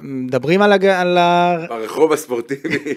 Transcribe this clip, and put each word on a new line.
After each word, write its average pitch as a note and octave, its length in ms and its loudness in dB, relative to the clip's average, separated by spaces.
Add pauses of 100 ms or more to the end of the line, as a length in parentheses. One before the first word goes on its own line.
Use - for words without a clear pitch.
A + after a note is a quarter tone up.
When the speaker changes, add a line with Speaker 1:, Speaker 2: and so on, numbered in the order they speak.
Speaker 1:
מדברים C3+ 600 -2
על G#3 100 4
הג-, F#3+ 140 2
על F3+ 320 2
ה- F3 380 2 (120)
Speaker 2:
ברחוב A#2 440 0
הספורטיבי. C#3 640 -4 (180)